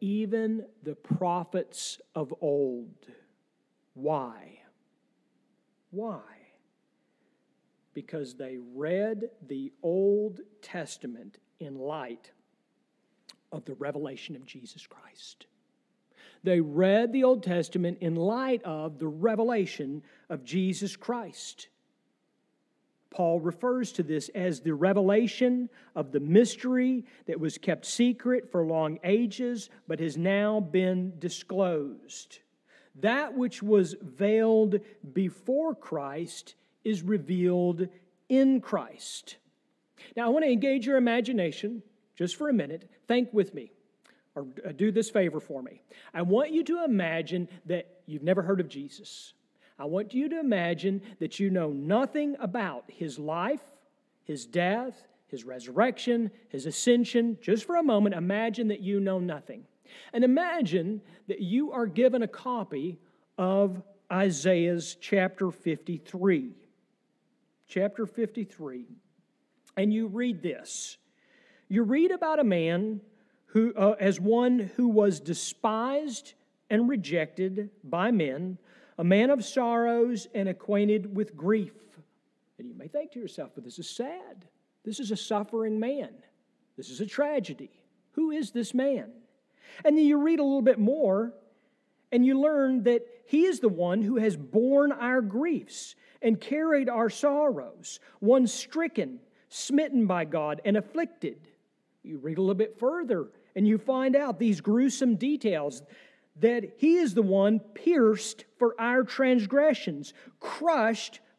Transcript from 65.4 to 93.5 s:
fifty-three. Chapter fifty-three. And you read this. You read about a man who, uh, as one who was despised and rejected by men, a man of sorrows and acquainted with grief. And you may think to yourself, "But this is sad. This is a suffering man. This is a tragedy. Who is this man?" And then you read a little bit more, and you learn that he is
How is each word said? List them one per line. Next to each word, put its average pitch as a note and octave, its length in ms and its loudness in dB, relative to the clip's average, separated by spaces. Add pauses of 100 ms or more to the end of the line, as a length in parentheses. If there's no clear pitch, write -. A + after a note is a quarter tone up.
fifty-three. E3 1040 -2 (1160)
Chapter G3+ 380 -2
fifty-three. E3 800 -6 (920)
And G#3 160 2
you A3 140 0
read G#3+ 380 -4
this. - 540 -8 (680)
You G#3 140 2
read D4 300 4
about D#4+ 260 0
a D4 60 4
man F#3 580 2 (460)
who, A3+ 260 2
uh, G#3 260 4
as G3 200 2
one A#3 560 2
who B3 120 2
was G#3 320 4
despised A3+ 1160 -4 (340)
and A#3 180 4
rejected F#3+ 840 -4 (120)
by F3 280 0
men, F3 480 -2 (400)
a E3+ 40 -2
man G#3 280 6
of B3 120 2
sorrows A#3 920 0
and G3 120 -2
acquainted G3+ 680 0
with G#3 200 -4
grief. F#3 380 0 (880)
And - 100 -14
you A#3 60 -18
may C#3+ 120 -16
think D4 260 -6
to B3 60 -12
yourself, E3 360 -12
"But B2 80 -14
this B2 160 -18
is E3 100 -12
sad. C4+ 560 -10 (380)
This A3 160 -10
is A3 100 -6
a G#3+ 80 -2
suffering G#3+ 640 -4
man. A#3 340 -4 (640)
This - 140 -14
is C3 100 -8
a G#3+ 60 -4
tragedy. C4+ 640 -4 (400)
Who D#4+ 180 -2
is D4+ 220 -4
this A#3+ 240 -4
man?" B3+ 360 0 (720)
And D4+ 140 6
then D#4 80 6
you C#4+ 160 6
read D#4+ 180 4
a C#4+ 40 2
little C#4 180 2
bit A3+ 160 6
more, A3+ 560 2 (800)
and B3 120 6
you C4+ 160 6
learn C4+ 440 2
that A#3+ 180 4 (240)
he D#4+ 200 4
is E4 160 0